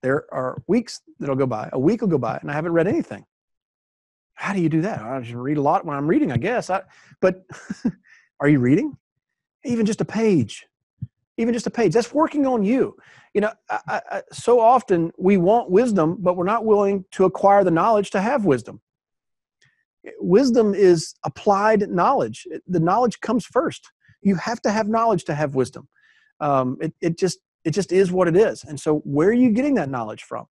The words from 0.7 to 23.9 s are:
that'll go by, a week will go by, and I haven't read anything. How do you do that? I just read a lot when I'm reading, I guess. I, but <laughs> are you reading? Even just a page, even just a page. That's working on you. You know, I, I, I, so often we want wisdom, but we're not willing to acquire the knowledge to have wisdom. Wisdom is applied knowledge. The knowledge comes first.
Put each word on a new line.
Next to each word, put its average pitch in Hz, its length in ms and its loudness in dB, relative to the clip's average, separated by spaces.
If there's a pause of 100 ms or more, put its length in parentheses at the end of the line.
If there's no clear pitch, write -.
that'll 139 160 -4
go 135 120 0
by, 117 260 -6
a 123 60 -4
week 190 220 0
will 226 60 0
go 160 100 0
by, 120 200 -4
and - 120 -10
I 143 40 -6
haven't 160 180 -4
read 165 160 2
anything. 226 380 -6 (1080)
How - 180 -8
do 190 80 -2
you 165 80 0
do 160 120 0
that? 196 200 -6
I 127 200 -8
just 120 120 -12
read 131 240 -4
a 147 40 -2
lot 170 240 0
when 147 120 -6
I'm 143 100 -4
reading, 262 240 2
I - 60 -2
guess. 202 320 -4
I, 190 140 -4 (360)
but 185 240 0 (480)
<laughs> - 480 -20
are 143 80 0
you 147 120 6
reading? 160 360 0 (680)
Even 233 200 -2
just 214 160 -2
a 190 40 -2
page, 196 600 -2 (720)
even 233 160 0
just 233 140 -4
a 208 40 -6
page. 208 220 0
That's 226 200 0
working 294 320 0
on 247 180 0
you. 208 320 0 (380)
You 208 80 0
know, 214 100 -2 (180)
I, 104 180 -6
I, 214 140 -4 (100)
I, 202 100 -8 (100)
so 240 280 2
often 220 580 2
we 196 200 4
want 190 340 2
wisdom, 185 480 2
but 180 180 0
we're 175 80 -2
not 220 180 -2
willing 202 500 2
to 190 120 2
acquire 202 380 4
the 185 80 2
knowledge 202 400 2
to 196 100 -2
have 226 240 -2
wisdom. 113 360 -2 (1400)
Wisdom 220 540 4
is 180 420 4 (100)
applied 208 640 0
knowledge. 180 580 -2 (200)
The 175 120 -2
knowledge 196 400 0
comes 220 260 -4
first. - 460 -4 (300)